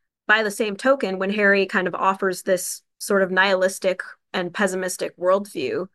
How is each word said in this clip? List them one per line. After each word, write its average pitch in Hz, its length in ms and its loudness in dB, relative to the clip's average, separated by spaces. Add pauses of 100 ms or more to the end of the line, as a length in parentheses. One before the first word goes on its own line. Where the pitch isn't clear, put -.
(280)
By 214 140 4
the 208 80 -2
same 202 260 -4
token, 214 440 0
when 190 100 -2
Harry 202 380 4
kind 185 200 0
of 170 60 -4
offers 190 480 -2
this - 400 -2 (160)
sort 196 240 0
of 185 80 0
nihilistic 185 720 0 (320)
and 180 180 -4
pessimistic 185 680 -4
worldview, 180 760 -2